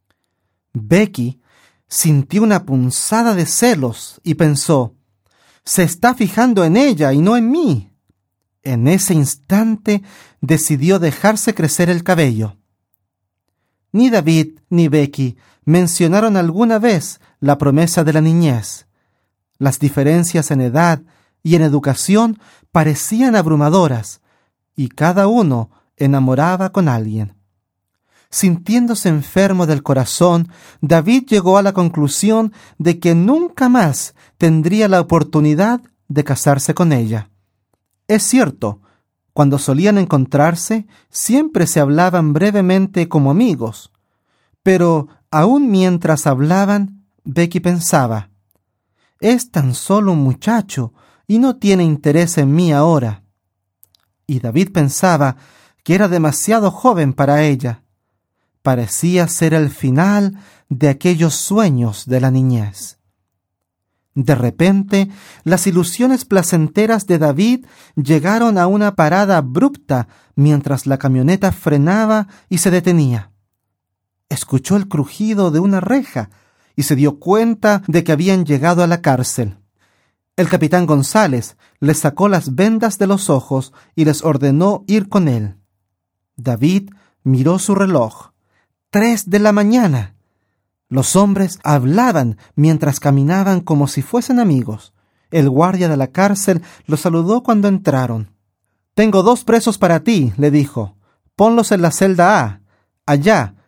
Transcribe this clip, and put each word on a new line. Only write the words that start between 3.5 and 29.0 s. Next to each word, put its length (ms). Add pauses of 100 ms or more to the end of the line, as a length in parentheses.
y 100
pensó: 600 (720)
"Se 180
está 320
fijando 500
en 120
ella 360
y 60
no 180
en 140
mí". 420 (680)
En 260
ese 260
instante 880 (380)
decidió 580
dejarse 560
crecer 340
el 140
cabello. 540 (1400)
Ni 140
David 480 (100)
ni 200
Becky 500 (260)
mencionaron 720
alguna 420
vez 400 (220)
la 160
promesa 480
de 80
la 80
niñez. 680 (680)
Las 220
diferencias 720
en 100
edad 400 (420)
y 120
en 80
educación 760 (340)
parecían 640
abrumadoras, 840 (540)
y 140
cada 400
uno 420 (260)
enamoraba 760
con 180
alguien. 460 (920)
Sintiéndose 800